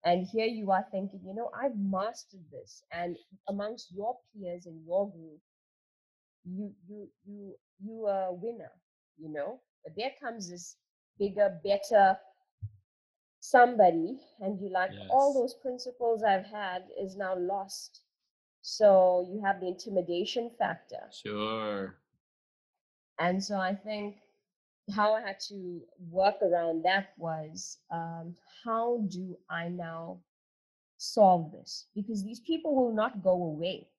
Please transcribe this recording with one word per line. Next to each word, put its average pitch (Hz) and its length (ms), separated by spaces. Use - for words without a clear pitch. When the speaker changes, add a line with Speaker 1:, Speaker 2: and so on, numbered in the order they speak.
Speaker 1:
And 180 220
here 220 200
you 220 240
are 202 200
thinking, 196 360
"You 190 80
know, 226 180
I've 247 240
mastered 196 720
this." - 320
And 175 260
amongst 202 440
your 208 260
peers 180 340
in 160 200
your 196 240
group, 160 320
you, 190 300
you, 208 240
you, 202 340
you 220 260
are 190 220
a 185 40
winner, 175 400
you 156 100
know? 151 320
But 160 120
there 247 240
comes 233 280
this 175 280
bigger, 196 440
better 196 560
somebody, 220 800
and 190 200
you're 196 100
like, 185 220
"All 269 240
Speaker 2:
Yes. - 0
Speaker 1:
those 254 200
principles 247 680
I've 196 240
had 190 420
is 190 180
now 190 200
lost." 196 680
So 185 680
you 208 120
have 196 180
the 185 80
intimidation 185 840
factor. - 600
Speaker 2:
Sure. 104 880
Speaker 1:
And 180 240
so 202 160
I 190 160
think 208 420
how 214 240
I 220 60
had 196 180
to 180 380
work 190 320
around 170 420
that 190 320
was, 160 640
um, 165 460
how 233 340
do 180 300
I 170 200
now 170 520
solve 180 560
this? - 420
Because 208 300
these 226 160
people 320 340
will 247 180
not 214 300
go 185 80
away. 156 440